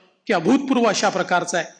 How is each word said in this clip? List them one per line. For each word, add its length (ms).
की 60
अभूतपूर्व 560
अशा 200
प्रकारचा 480
आहे. 100